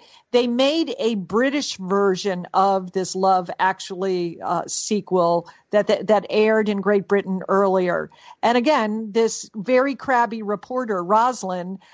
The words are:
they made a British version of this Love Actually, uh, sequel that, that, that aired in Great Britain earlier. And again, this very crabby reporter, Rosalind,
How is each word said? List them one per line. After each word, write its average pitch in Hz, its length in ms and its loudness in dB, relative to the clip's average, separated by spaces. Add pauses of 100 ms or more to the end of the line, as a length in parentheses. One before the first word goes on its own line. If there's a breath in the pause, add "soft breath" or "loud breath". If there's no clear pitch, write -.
(300 soft breath)
they 247 160 2
made 269 520 0
a 226 160 0
British 240 640 -2
version 190 720 -2
of 190 400 2
this 185 240 -4
Love 185 420 2
Actually, 185 840 -4
uh, 165 240 -2
sequel 175 840 0 (240 loud breath)
that, 208 140 2
that, 196 220 0
that 208 220 4
aired 214 380 2
in 202 120 -2
Great 196 260 2
Britain 190 420 0
earlier. 185 600 2 (320 loud breath)
And 240 160 4
again, 220 540 0
this 226 420 0
very 254 400 0
crabby 233 480 -2
reporter, 208 580 -4
Rosalind, 190 800 0 (160 loud breath)